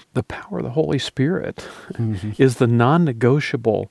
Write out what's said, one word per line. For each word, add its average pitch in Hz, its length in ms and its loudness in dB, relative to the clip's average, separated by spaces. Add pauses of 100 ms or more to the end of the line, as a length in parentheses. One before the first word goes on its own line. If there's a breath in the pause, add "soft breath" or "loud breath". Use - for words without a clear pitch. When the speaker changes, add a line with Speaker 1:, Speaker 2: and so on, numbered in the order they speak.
(120 loud breath)
Speaker 1:
the 104 100 -2
power - 360 -10
of - 60 -4
the 123 80 -6
Holy 151 260 -2
Spirit - 680 -4 (300 loud breath)
Speaker 2:
Mm-hmm. 107 420 -4
Speaker 1:
is 131 200 4
the 127 100 2
non-negotiable 120 1200 2